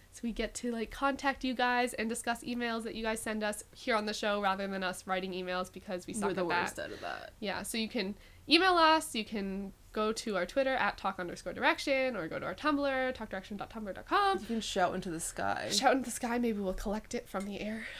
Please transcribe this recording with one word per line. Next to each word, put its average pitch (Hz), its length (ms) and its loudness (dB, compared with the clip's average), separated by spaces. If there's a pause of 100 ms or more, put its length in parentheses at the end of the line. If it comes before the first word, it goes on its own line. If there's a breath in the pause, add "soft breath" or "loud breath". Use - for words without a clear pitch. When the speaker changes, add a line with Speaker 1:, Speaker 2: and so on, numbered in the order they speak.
(120)
Speaker 1:
so - 100 -18
we 233 100 -2
get 214 220 -4
to, 240 180 -2
like, 220 180 -4
contact 277 540 0
you 254 100 0
guys 247 400 4
and 226 140 -2
discuss 233 340 -2
emails 233 420 -2
that 226 100 -6
you 220 80 -4
guys 220 180 0
send 214 240 -2
us 214 180 -2 (120)
here 247 200 0
on 214 120 2
the 208 80 -2
show 208 260 2
rather 196 260 2
than 190 160 -2
us 185 240 -4
writing 190 260 0
emails 180 380 -2
because 180 360 -8
we 190 80 -8
suck 196 160 0
Speaker 2:
We're 175 40 0
the 185 100 0
Speaker 1:
at 170 40 2
that. 175 140 2
Speaker 2:
worst - 160 -4
out - 140 -6
of - 100 -10
that. - 380 -8
Speaker 1:
Yeah, 196 220 -2
so 214 140 -6
you 220 140 0
can 208 240 -2 (340 soft breath)
email 349 260 8
us, 320 400 6
you 220 100 -2
can 196 480 -4 (200)
go 214 200 0
to 220 240 -2
our 180 100 2
Twitter 262 280 0
at 202 220 2
talk 190 220 -4
underscore 180 340 -6
direction, 262 640 2
or 165 100 -2
go - 120 -4
to - 80 -4
our 175 80 -2
Tumblr, 269 600 2
talk 220 140 -8
direction 196 300 -8
dot - 120 -6
tumblr 214 240 -6
dot - 120 -12
com. 392 320 4
Speaker 2:
You 214 80 -6
can 226 160 0
shout - 320 2
into 185 160 -4
the 165 100 -4
sky. - 500 -2
Speaker 1:
Shout 269 220 6
into 254 140 2
the 240 80 -4
sky, 240 240 -2
maybe 226 220 2
we'll 190 120 0
collect 208 420 -4
it - 140 -6
from 196 160 -4
the 202 160 -6
air. 220 240 -6 (160)